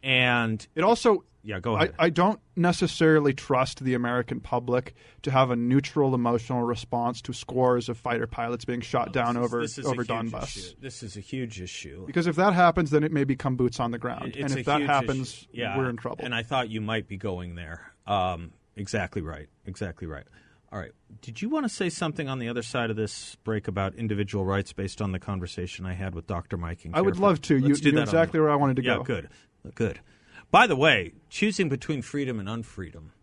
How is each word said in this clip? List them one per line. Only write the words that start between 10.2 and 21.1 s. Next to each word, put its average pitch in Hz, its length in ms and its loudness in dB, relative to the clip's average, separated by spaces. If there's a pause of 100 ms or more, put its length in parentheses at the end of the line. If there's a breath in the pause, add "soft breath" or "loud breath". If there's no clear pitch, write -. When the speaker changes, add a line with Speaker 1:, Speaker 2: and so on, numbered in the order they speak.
Speaker 1:
issue. 92 240 -14
This 135 220 -14
is 101 140 -12
a 104 40 -12
huge 113 400 -8
issue. 90 460 -12
Speaker 2:
Because 165 220 0
if 156 80 0
that 190 160 4
happens, 175 380 4
then 147 120 4
it 156 80 0
may 143 140 2
become 135 320 0
boots 123 240 0
on 120 100 0
the 117 80 -6
ground. 120 300 -6
Speaker 1:
It, 117 80 -12
it's 139 160 -2
Speaker 2:
And 135 80 -2
if 120 60 -4
Speaker 1:
a 143 40 0
Speaker 2:
that 147 120 4
Speaker 1:
huge 143 80 0
Speaker 2:
happens, 131 420 0
Speaker 1:
issue. - 200 -18
Yeah. 113 240 -4
Speaker 2:
we're 131 140 0
in 120 60 -4
trouble. - 280 -6
Speaker 1:
And 123 80 -4
I 117 120 -2
thought 123 260 -2
you 110 100 -4
might 107 280 -4
be 101 80 -10
going 90 400 -6
there. 85 360 -14 (140)
Um, 90 460 -2 (240)
exactly 101 460 -4
right. 73 260 -12 (180)
Exactly 92 400 -10
right. 73 200 -12 (440 soft breath)
All 104 80 -10
right. 76 140 -12 (280)